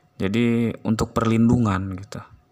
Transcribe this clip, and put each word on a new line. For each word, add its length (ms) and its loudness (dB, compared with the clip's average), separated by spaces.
Jadi 640 0
untuk 320 -2
perlindungan 800 2
gitu. 240 -14